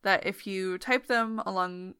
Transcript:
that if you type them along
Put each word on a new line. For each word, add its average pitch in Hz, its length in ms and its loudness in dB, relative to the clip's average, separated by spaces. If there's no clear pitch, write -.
that 196 240 4
if 196 200 -4
you 190 320 -2
type 247 280 0
them 226 380 2
along 185 560 -4